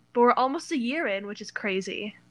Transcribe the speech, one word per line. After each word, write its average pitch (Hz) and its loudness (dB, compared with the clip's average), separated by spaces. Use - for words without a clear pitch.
But 240 4
we're 240 8
almost 269 0
a 330 0
year 269 -2
in, 202 -4
which 208 -10
is 208 -12
crazy. 196 -4